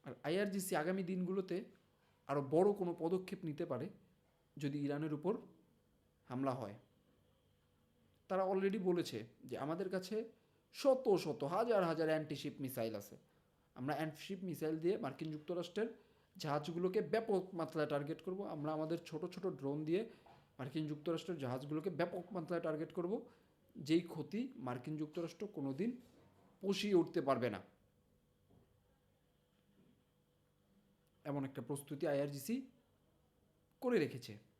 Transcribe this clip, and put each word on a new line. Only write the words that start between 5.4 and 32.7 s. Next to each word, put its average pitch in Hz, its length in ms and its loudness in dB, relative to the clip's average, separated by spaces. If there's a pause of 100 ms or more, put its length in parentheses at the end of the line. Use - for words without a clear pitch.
হামলা 131 320 0
হয়। 104 160 -8 (1500)
তারা 190 140 2 (100)
already 196 280 4 (100)
বলেছে 170 280 2 (300)
যে - 60 -4 (100)
আমাদের 165 300 -2
কাছে 185 220 -2 (640)
শত 262 240 6 (200)
শত, 151 160 -2 (140)
হাজার 220 360 6
হাজার 160 220 2
অ্যান্টিশিপ 147 420 -2 (100)
মিসাইল 117 380 -2
আছে, - 140 -16 (600)
আমরা 135 200 -2
অ্যান্টিশিপ 156 400 -6 (100)
মিসাইল 156 360 -2
দিয়ে 180 100 4 (100)
মার্কিন 165 300 -4
যুক্তরাষ্ট্রের 175 540 -4 (540)
জাহাজগুলোকে 170 580 0 (120)
ব্যাপক 214 300 2 (180)
মাত্রায় 160 320 0
টার্গেট 147 340 -2
করব, 185 140 -4 (140)
আমরা 151 220 -2
আমাদের 156 220 0 (100)
ছোট 156 140 -6 (120)
ছোট 180 100 -8 (160)
ড্রোন 139 180 0 (100)
দিয়ে 180 140 4 (560)
মার্কিন 156 340 -2
যুক্তরাষ্ট্রের 160 520 -2
জাহাজগুলোকে 143 460 -2 (100)
ব্যাপক - 240 0 (120)
মাত্রায় 170 300 -2
টার্গেট 156 320 0
করব, 175 140 0 (760)
যেই 165 140 8 (100)
ক্ষতি 156 280 -4 (260)
মার্কিন 135 360 -4
যুক্তরাষ্ট্র 165 420 -6 (120)
কোনো 139 140 -2 (100)
দিন 226 100 2 (720)
পুষিয়ে 196 400 4
উঠতে - 280 2
পারবে 123 260 4
না। 92 60 -6 (3750)
এমন 139 180 0
একটা 135 200 -8
প্রস্তুতি 143 440 -4
আইআরজিসি 143 440 0 (1300)